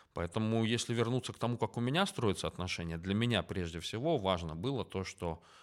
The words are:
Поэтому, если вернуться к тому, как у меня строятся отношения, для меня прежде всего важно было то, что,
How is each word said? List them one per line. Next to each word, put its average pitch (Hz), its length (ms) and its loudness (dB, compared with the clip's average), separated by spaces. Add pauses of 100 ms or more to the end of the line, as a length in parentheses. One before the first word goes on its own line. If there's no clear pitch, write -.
(160)
Поэтому, 110 500 0
если 117 300 0
вернуться 117 380 0
к - 60 -18
тому, 117 200 2
как - 180 -2
у 120 40 0
меня 147 260 2
строятся 98 420 0
отношения, 85 500 -4
для 92 160 0
меня 110 280 4
прежде 85 380 -4
всего 131 380 0
важно 87 380 2
было 110 280 -2
то, 95 200 -4
что, 82 380 -6 (200)